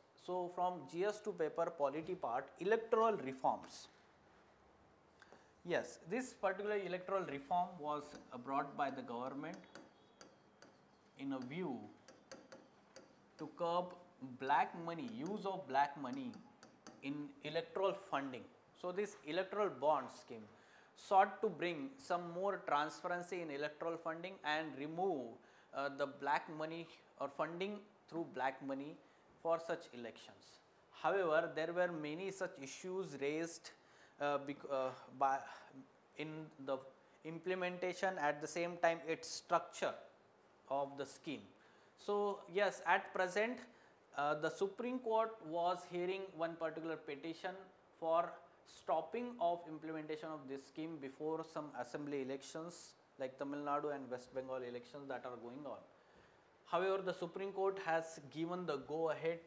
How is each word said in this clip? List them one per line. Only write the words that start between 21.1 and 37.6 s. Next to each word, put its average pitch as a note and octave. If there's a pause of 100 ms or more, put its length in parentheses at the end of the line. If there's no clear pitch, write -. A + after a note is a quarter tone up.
to A3+
bring D#3+
some F3
more F#3
transparency F3
in D#3+
electoral D3+
funding E3 (120)
and D3+ (120)
remove, D#3+ (480)
uh, C#3
the C#3+
black C#3
money D#3+ (320)
or C#3
funding F3 (300)
through D#3+
black C3+
money C#3 (460)
for E3
such E3
elections. - (280)
However, E3+
there D#3+
were F3
many D#3+
such F#3
issues E3+
raised, D#3 (500)
uh, C#3+
bec-, C#3 (160)
uh, C3 (300)
by, C3+ (800)
in D#3 (180)
the C3+ (480)
implementation, F3+